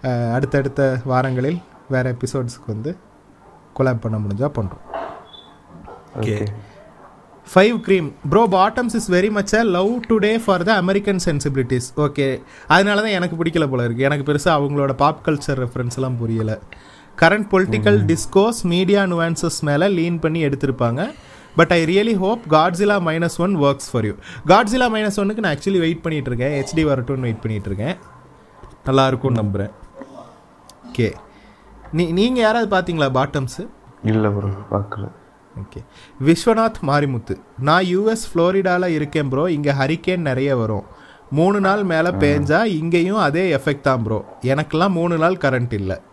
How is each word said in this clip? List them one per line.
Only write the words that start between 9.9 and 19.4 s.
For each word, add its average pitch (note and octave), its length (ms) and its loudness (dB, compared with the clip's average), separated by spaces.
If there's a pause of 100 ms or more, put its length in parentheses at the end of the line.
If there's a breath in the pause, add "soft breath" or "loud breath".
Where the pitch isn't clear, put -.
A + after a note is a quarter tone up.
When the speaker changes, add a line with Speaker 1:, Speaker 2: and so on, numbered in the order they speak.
Speaker 1:
today A3 280 2
for F#3 300 0
the G#3+ 140 2
American G3+ 440 0
sensibilities." C3 560 0 (160)
ஓகே, C#3+ 440 -2 (260 loud breath)
அதனால G3+ 340 4
தான் A3 80 -2
எனக்கு F3 340 -2
பிடிக்கல D#3+ 260 0
போல B2+ 140 0
இருக்கு. A#2+ 200 -2
எனக்கு C#3+ 300 0
பெருசா C#3+ 120 -2
அவங்களோட C#3+ 480 0
பாப் D3 340 0
கல்ச்சர் C#3+ 400 -2
ரெஃபரன்ஸ் A#2+ 280 -6
எல்லாம் B2+ 220 -4
புரியல. A2+ 420 -2 (600 loud breath)
"Current G3+ 300 4
political G3+ 560 2
Speaker 2:
ம். D#3 60 2
Speaker 1:
discourse, G#3 520 2
media F#3+ 420 2
nuances E3 560 -2